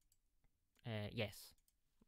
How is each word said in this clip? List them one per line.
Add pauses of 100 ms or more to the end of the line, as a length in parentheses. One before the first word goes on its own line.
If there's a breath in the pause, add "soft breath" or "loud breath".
(880)
Uh,
yes. (540)